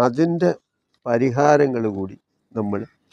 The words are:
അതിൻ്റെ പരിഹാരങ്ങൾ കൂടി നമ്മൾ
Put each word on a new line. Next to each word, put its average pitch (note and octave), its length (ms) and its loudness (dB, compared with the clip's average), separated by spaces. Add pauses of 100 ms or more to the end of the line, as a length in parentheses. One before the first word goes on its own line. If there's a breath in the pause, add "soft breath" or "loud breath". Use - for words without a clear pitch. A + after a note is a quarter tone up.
അതിൻ്റെ E3 460 0 (560)
പരിഹാരങ്ങൾ C3 760 2 (140)
കൂടി F#2+ 200 -8 (380)
നമ്മൾ G#2 260 -4 (320)